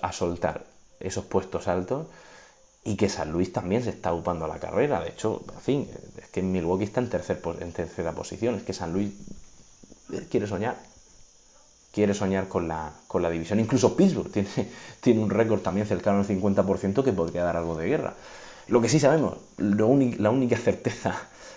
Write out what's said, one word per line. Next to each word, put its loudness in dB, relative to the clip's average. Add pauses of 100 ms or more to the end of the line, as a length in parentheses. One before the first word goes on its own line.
a, -2
a -8
soltar -2 (320)
esos -6
puestos -2
altos -2 (800)
y -2
que 4
San -4
Luis 0
también 0
se -4
está -2
upando -2
a -2
la -6
carrera. 0
De -6
hecho, -2 (120)
en -16
fin, 0 (320)
es -20
que -4
Milwaukee 0
está -2
en 0
tercer -2
po-, -4
en -8
tercera -6
posición, -4
es -6
que -6
San -6
Luis, -2 (1000)
eh, -8
quiere 0
soñar, -4 (1160)
quiere 2
soñar 0
con -2
la, -6 (160)
con 0
la 2
división. 0
Incluso 4
Pittsburgh 4
tiene, 0 (260)
<laughs> -18
tiene 6
un 2
récord 2
también 0
cercano 2
al 2
cincuenta 2
por 2
ciento 0
que 2
podría 0
dar 0
algo -2
de -2
guerra. 0 (540)
Lo 6
que 2
sí 4
sabemos, 4 (180)
lo 4
uni-, 4
la 4
única 2
certeza 0 (400)